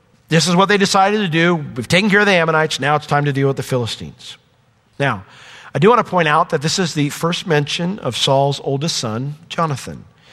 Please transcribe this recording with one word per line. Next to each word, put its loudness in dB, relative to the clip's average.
this 2
is 2
what 4
they 4
decided 2
to -2
do. 2
We've -8
taken 0
care 4
of 2
the 4
Ammonites. 2
Now 2
it's -6
time 0
to 0
deal 0
with -2
the -4
Philistines. -8
Now, -2
I -2
do 6
want 4
to -16
point 2
out 2
that -2
this -2
is -2
the 0
first -4
mention 0
of -6
Saul's 0
oldest -2
son, -4
Jonathan. -6